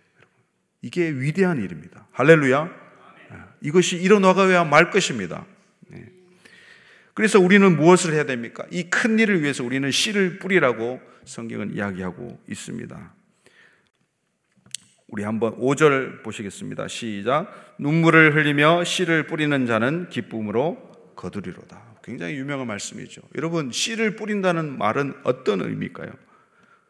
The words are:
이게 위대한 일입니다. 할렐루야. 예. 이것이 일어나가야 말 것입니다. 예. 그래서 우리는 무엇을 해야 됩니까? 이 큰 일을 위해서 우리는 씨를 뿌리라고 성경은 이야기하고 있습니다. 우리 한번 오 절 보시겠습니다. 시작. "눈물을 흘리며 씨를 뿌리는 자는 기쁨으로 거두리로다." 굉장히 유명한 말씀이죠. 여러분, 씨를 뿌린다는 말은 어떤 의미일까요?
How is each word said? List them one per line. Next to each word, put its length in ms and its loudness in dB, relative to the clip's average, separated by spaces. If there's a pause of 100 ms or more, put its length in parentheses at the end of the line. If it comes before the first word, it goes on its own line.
(840)
이게 280 -4
위대한 520 -2
일입니다. 500 -12
할렐루야. 580 4 (600)
예. 40 -18 (240)
이것이 360 2
일어나가야 680 4
말 260 6
것입니다. 560 -4 (460)
예. 140 -20 (1080)
그래서 260 4
우리는 360 6
무엇을 380 6
해야 100 0
됩니까? 460 -8
이 180 -6
큰 300 0
일을 240 2
위해서 220 -4
우리는 260 -4
씨를 480 -2
뿌리라고 640 0 (240)
성경은 500 -10
이야기하고 720 -8
있습니다. 680 -14 (2000)
우리 120 -8
한번 340 -4
오 180 0
절 460 -4
보시겠습니다. 680 -12
시작. 880 -6
"눈물을 560 4
흘리며 500 2
씨를 420 -2
뿌리는 400 -2
자는 420 -2
기쁨으로 1080 -6
거두리로다." 840 -14
굉장히 340 -10
유명한 300 -6
말씀이죠. 540 -12 (140)
여러분, 380 -4
씨를 440 -2
뿌린다는 640 -2
말은 340 0 (120)
어떤 360 -2
의미일까요? 500 -8 (800)